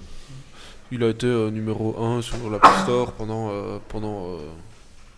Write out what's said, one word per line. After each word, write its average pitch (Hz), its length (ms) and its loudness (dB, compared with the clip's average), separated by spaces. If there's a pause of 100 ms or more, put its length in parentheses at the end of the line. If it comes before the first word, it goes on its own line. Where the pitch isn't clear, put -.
(920)
Il 120 120 0
a 113 60 6
été, 113 160 0
euh, 117 240 4
numéro 110 540 -2
un 120 180 2
sur 120 300 -4
l'App 104 140 8 (180)
Store 123 300 2
pendant, 110 360 -4
euh, 101 300 -4 (100)
pendant, 104 440 -4
euh, 85 40 -8 (800)